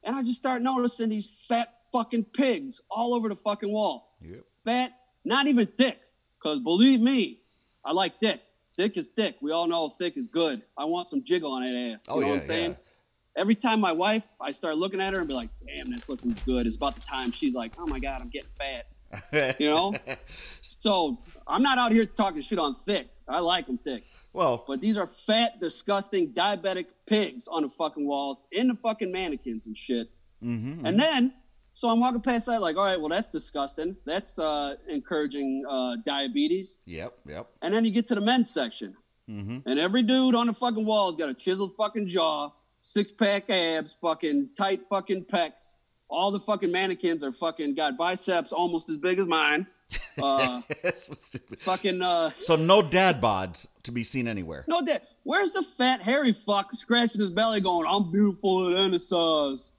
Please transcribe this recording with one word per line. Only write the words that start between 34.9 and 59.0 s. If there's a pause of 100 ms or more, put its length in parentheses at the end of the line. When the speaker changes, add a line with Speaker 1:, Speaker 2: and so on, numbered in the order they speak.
Speaker 1:
uh,
diabetes."
Speaker 2:
Yep, (100)
yep. (140)
Speaker 1:
And
then
you
get
to
the
men's
section. (340)
Speaker 2:
Mm-hmm.
Speaker 1:
And
every
dude
on
the
fucking
wall
has
got
a
chiseled
fucking
jaw, (300)
six-pack
abs,
fucking
tight
fucking
pecs. (340)
All
the
fucking
mannequins
are
fucking
got
biceps
almost
as
big
as
mine. (540)
Uh, (120)
Speaker 2:
<laughs>
That's
so
stupid.
Speaker 1:
fucking,
uh, (120)
Speaker 2:
So
no
dad
bods (160)
to
be
seen
anywhere.
Speaker 1:
No
dad. (200)
Where's
the
fat,
hairy
fuck
scratching
his
belly
going,
"I'm
beautiful
and
undersized.